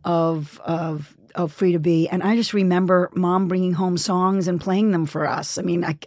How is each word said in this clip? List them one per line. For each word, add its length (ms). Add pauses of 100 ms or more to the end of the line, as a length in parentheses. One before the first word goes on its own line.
of, 580
of, 520 (200)
of 160
Free 200
to 80
Be. 300
And 120
I 140
just 180
remember 600
Mom 320
bringing 260
home 240
songs 500
and 140
playing 300
them 160
for 200
us. 300
I 60
mean, 200
I, 240